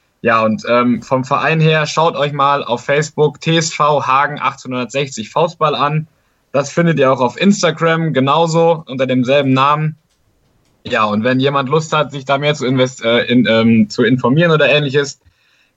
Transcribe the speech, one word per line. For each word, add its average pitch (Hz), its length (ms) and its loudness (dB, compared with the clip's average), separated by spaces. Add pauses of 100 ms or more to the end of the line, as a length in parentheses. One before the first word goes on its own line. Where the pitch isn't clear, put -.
(240)
Ja, 113 200 2
und, 107 240 -2
ähm, 120 360 0
vom 131 200 -2
Verein 143 360 -2
her, 156 260 2
schaut 160 300 -2
euch 139 180 -2
mal 139 300 0
auf 117 200 -6
Facebook 151 560 -2
T 160 160 0
S 160 160 -2
V 147 360 0
Hagen 143 320 0
achtzehnhundertsechzig 131 920 -6
Faustball 156 460 -2
an. 151 320 -2 (460)
Das 139 180 -2
findet 170 260 0
ihr 131 140 4
auch 127 80 0
auf 120 200 -2
Instagram, 165 760 0
genauso 160 720 2
unter 131 180 -4
demselben 131 460 2
Namen. 147 460 0 (880)
Ja, 113 180 -2
und 107 200 0
wenn 127 160 0
jemand 135 300 0
Lust 156 240 -2
hat, 147 180 -2
sich 139 120 -10
da 139 140 -2
mehr 147 180 0
zu 135 100 -6
invest-, 127 380 -2
äh, 117 220 0
in, 123 220 2
ähm, 113 420 4
zu - 140 0
informieren 131 480 2
oder 151 180 2
ähnliches, 143 500 0 (580)